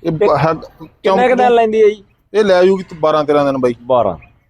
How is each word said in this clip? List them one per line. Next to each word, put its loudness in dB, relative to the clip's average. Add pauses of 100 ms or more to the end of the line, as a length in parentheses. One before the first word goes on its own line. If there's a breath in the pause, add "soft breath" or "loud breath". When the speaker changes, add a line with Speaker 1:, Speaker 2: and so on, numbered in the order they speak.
Speaker 1:
ਇਹ -4
Speaker 2:
ਤੇ 0
Speaker 1:
ਬ-, 0
ਹੈ -2 (500)
Speaker 2:
ਕਿੰਨੇ 0
ਕੁ 0
ਦਿਨ 0
Speaker 1:
ਚੌਂਕ 2
Speaker 2:
ਲੈਂਦੀ 2
ਹੈ 6
ਜੀ? -2 (300)
Speaker 1:
ਇਹ 2
ਲੈ 2
ਜੂਗੀ 2 (160)
ਬਾਰਾਂ 0
ਤੇਰਾਂ 0
ਦਿਨ -2
ਬਾਈ। -2
Speaker 2:
ਬਾਰਾਂ। 0
ਠੀਕ। -20 (200)